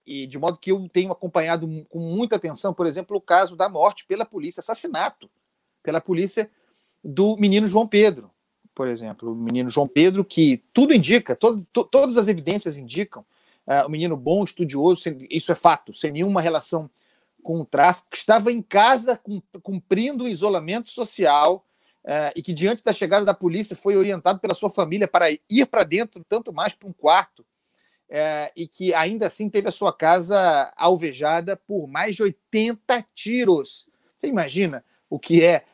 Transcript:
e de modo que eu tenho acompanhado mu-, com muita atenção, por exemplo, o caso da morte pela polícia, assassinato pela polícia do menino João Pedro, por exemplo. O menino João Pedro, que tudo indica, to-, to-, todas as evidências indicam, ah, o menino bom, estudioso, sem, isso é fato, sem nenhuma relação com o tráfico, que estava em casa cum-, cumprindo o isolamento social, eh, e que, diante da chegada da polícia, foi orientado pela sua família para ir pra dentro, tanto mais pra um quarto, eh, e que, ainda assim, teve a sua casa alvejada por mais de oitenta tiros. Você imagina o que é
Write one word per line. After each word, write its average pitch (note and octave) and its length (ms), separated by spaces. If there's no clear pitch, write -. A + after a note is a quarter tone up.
e C#3 220
de C#3 120
modo E3+ 180
que - 140
eu F#3+ 160
tenho F#3 240
acompanhado E3 560
mu-, D#3 220
com E3 100
muita G3+ 380
atenção, G3+ 360
por F3 140
exemplo, F3+ 300
o F#3 40
caso F3 360
da F#3 100
morte F#3+ 380
pela G#3+ 200
polícia, F3 360
assassinato G3 680
pela D#3 160
polícia F#3+ 500
do G3 320
menino G#3 320
João G#3 180
Pedro, G3+ 460
por C3 140
exemplo. A#2 460
O - 20
menino A#2+ 340
João C#3+ 200
Pedro, F#3 340
que D3+ 480
tudo C#4+ 220
indica, D3+ 420
to-, G#3+ 380
to-, A#3 100
todas C4 340
as G#3+ 120
evidências E3+ 480
indicam, C3+ 480
ah, C3+ 180
o D3 40
menino D#3 260
bom, D#3 280
estudioso, E3 580
sem, C3+ 280
isso D#3+ 220
é E3+ 40
fato, D3+ 380
sem D3+ 180
nenhuma F#3 280
relação D#3+ 500
com E3 180
o C3+ 40
tráfico, E3 440
que - 80
estava A3 340
em A#3+ 80
casa A#3 560
cum-, G3+ 240
cumprindo A3+ 640
o B3 40
isolamento F#3+ 640
social, F3 720
eh, D3 320
e E3+ 60
que, F#3 100
diante F#3+ 320
da - 80
chegada F#3+ 320
da G3 120
polícia, F#3 400
foi G3 200
orientado F#3+ 440
pela G3+ 160
sua G#3 160
família F#3 360
para E3+ 220
ir G#3 400
pra G#3+ 140
dentro, F3+ 440
tanto G#3+ 240
mais E3 220
pra - 160
um - 20
quarto, - 540
eh, D3+ 460
e E3 120
que, F#3 280
ainda F#3+ 320
assim, G#3+ 200
teve G3+ 220
a - 20
sua F3+ 220
casa E3+ 800
alvejada E3 800
por F#3+ 300
mais E3+ 300
de A3 80
oitenta A3+ 880
tiros. G3 760
Você D#4+ 100
imagina E3 560
o D3 120
que D#3+ 240
é E3+ 300